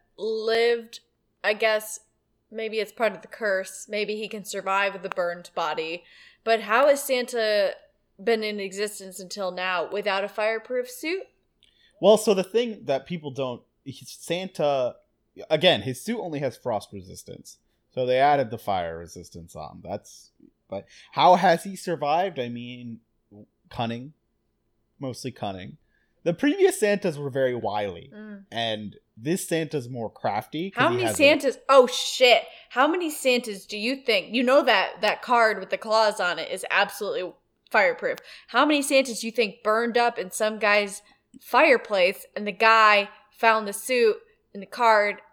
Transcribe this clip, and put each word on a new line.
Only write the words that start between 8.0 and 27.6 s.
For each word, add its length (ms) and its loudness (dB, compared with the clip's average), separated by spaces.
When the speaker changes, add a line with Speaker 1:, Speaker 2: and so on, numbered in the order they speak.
Speaker 1:
been 200 0
in 160 -6
existence 600 -8
until 320 -8
now 400 -2
without 320 -2
a 60 -4
fireproof 600 -4
suit? 340 -6
Speaker 2:
Well, 160 8
so 160 2
the 100 0
thing 420 -4
that 200 -2
people 260 -8
don't, 300 -6
he, 220 -16
Santa, 880 -4
again, 320 4
his 200 -6
suit 200 -8
only 180 -8
has 160 -4
frost 380 -6
resistance. 640 -18
So 120 -2
they 140 2
added 320 2
the 80 -10
fire 400 -4
resistance 560 -18
on. 280 -16
That's, 480 -14
but 160 -10
how 240 6
has 280 2
he 120 -12
survived? 640 -4
I 80 -4
mean, 520 -12
cunning. 440 -8
Mostly 320 -10
cunning. 460 -10
The 100 0
previous 460 2
Santas 380 0
were 120 -6
very 260 0
wily. 580 -6